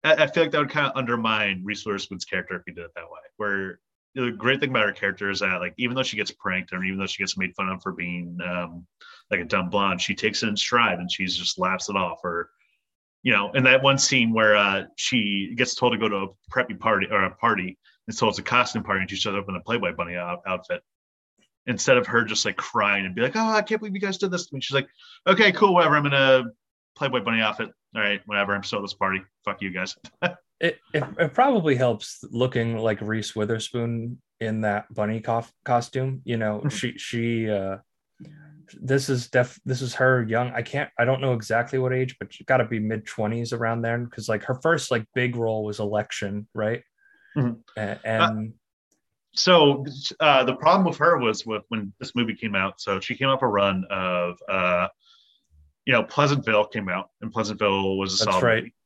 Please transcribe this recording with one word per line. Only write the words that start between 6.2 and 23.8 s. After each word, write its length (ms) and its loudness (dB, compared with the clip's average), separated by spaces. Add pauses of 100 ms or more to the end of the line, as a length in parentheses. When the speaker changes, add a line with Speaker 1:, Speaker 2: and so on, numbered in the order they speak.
Speaker 1:
pranked 420 -6
and 120 -6
even 140 -4
though 80 -4
she 160 -6
gets 160 -4
made 180 -6
fun 120 -4
of 140 -8
for 100 -6
being, 540 -8
um, 400 -8 (440)
like, 100 0
a 40 -6
dumb 260 0
blonde, 320 0
she 120 -4
takes 280 -2
it 60 0
in 80 -2
stride 420 2
and 120 -8
she 160 -4
just 320 -4
laughs 300 -2
it 80 -4
off. 260 -2
Or, 280 -6 (720)
you 80 4
know, 200 2
in 120 2
that 180 8
one 160 6
scene 340 2
where, 240 6
uh, 280 2 (120)
she 600 -2
gets 180 0
told 200 2
to 40 -4
go 100 0
to 80 -2
a 120 -4 (260)
preppy 240 -2
party 320 0
or 140 2
a 120 -4
party, 420 0 (280)
and 100 -8
so 120 2
it's 100 -2
a 40 -10
costume 420 0
party, 160 -2
and 100 -6
she 60 -6
shows 200 -2
up 120 -4
in 80 -6
a 40 -6
Playboy 360 -2
bunny 200 -6
out-, 300 -6
outfit. 360 -6 (840)
Instead 300 4
of 100 2
her 180 2
just, 200 -2
like, 120 -2
crying 500 0
and 100 -6
be 60 0
like, 140 0
"Oh, 140 0
I 120 2
can't 180 -2